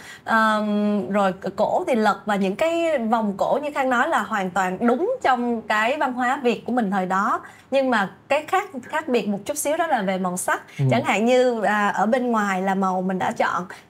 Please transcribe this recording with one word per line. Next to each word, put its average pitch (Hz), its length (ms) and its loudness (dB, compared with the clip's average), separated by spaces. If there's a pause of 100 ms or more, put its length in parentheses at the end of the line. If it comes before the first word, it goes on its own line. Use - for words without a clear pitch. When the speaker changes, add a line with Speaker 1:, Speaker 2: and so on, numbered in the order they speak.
(260)
Speaker 1:
um, 214 880 2
rồi 196 200 2 (240)
cổ 214 300 0
thì 311 80 2
lật 214 320 2
và 208 100 0
những 196 200 0
cái 330 420 0
vòng 220 380 0
cổ 190 260 0
như 294 120 -6
Khang 269 160 0
nói 254 180 2
là 311 140 2
hoàn 202 280 -2
toàn 185 360 -2
đúng 294 360 2
trong 240 400 0
cái 220 340 0
văn 285 160 0
hóa 247 300 -2
Việt 240 240 0
của 220 60 -4
mình 233 180 0
thời 185 160 -2
đó. 208 340 0 (300)
Nhưng 262 200 2
mà 208 200 2 (180)
cái 302 200 0
khác, 392 200 0 (160)
khác 311 240 -6
biệt 233 200 0
một 202 160 -2
chút 285 120 -4
xíu 294 200 -2
đó 339 100 0
là 269 160 0
về 185 160 -2
màu 185 180 -2
sắc. 302 260 -2 (160)
Speaker 2:
Ừ. 139 120 2
Speaker 1:
Chẳng 254 140 2
hạn 226 200 2
như, 247 380 4
à, 208 260 2
ở 190 180 0
bên 247 240 0
ngoài 202 320 0
là 190 120 0
màu 190 280 0
mình 185 160 -2
đã 214 140 -2
chọn, 208 340 -2 (240)